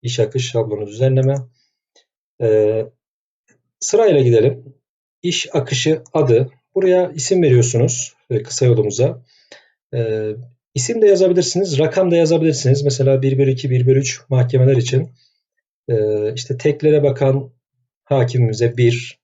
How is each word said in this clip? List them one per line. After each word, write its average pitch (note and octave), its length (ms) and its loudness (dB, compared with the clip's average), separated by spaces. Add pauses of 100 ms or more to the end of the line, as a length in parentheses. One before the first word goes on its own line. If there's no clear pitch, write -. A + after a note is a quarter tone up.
iş A#2+ 180 -6
akış A#2+ 300 -2
şablonu G#2+ 360 -4
düzenleme. C3 500 0 (1040)
E, G#2+ 380 2 (1000)
sırayla G#3 400 2
gidelim. B2 540 0 (480)
İş - 320 -6
akışı D#3 480 -2 (100)
adı. C3 380 2 (240)
Buraya F3+ 360 0
isim F3+ 320 -2
veriyorsunuz, B2 720 0 (160)
e, A2+ 120 -2
kısa - 240 -4
yolumuza. A2+ 560 0 (720)
E, A2 360 -4 (440)
isim A3 280 -2
de G#3+ 40 6
yazabilirsiniz, F3+ 720 2
rakam E3+ 320 0
da E3+ 60 2
yazabilirsiniz. D#3 680 2
Mesela C3+ 400 0
bir C3+ 160 0
bölü C3+ 120 2
iki, C3 200 -4
bir B2+ 160 0
bölü C3 120 4
üç - 300 -6
mahkemeler C3 480 2
için, C3 360 -2 (760)
e, G#2+ 460 -2
işte B2 220 -8
teklere D3+ 460 2
bakan C3+ 500 0 (520)
hakimimize A#2+ 720 0
bir A#2+ 480 -2